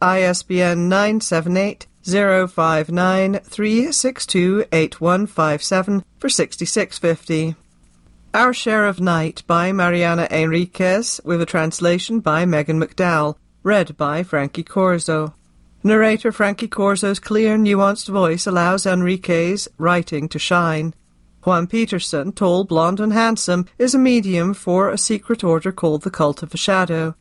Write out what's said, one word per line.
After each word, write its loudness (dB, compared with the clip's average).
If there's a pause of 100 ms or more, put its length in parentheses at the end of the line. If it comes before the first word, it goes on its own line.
I 2
S 0
B -2
N 0
nine 2
seven 0
eight -4 (200)
zero 2
five 0
nine 0
three 0
six -2
two 2
eight 0
one 0
five -2
seven -2 (140)
for -2
sixty-six -2
fifty. -2 (800)
Our 2
Share 0
of -2
Night -2
by 0
Mariana 2
Enriquez, 0
with -2
a -2
translation 0
by 0
Megan 0
McDowell, 0 (260)
read 0
by -2
Frankie -4
Corzo. 0 (520)
Narrator 2
Frankie -2
Corzo's 0
clear, 2
nuanced 2
voice 0
allows 0
Enriquez's 0 (100)
writing -2
to -8
shine. 0 (500)
Juan 2
Peterson, -4
tall, 2
blonde, 0
and 0
handsome, 0 (120)
is 2
a 4
medium 2
for 0
a -2
secret -2
order 2
called -2
the -6
Cult -2
of -12
the -8
Shadow. 0